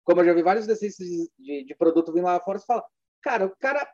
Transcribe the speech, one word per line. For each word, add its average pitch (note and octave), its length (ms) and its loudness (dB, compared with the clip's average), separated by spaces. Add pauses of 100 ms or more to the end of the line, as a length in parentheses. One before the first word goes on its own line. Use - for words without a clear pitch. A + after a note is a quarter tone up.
como F3 180 4
eu E3+ 40 6
já F3 80 6
vi E3+ 100 2
vários G#3+ 240 2
desenhos G#3 300 -2
de, F3 320 -8 (100)
de, C#3+ 260 -10
de D3 100 -16
produto E3 380 0
vindo F3 120 0
lá F3+ 140 0
fora, G3 200 -6
você - 60 -18
fala, A#3 180 -2 (400)
"Cara, A#3 240 -2
o F#3+ 120 -8
cara C#4 340 -2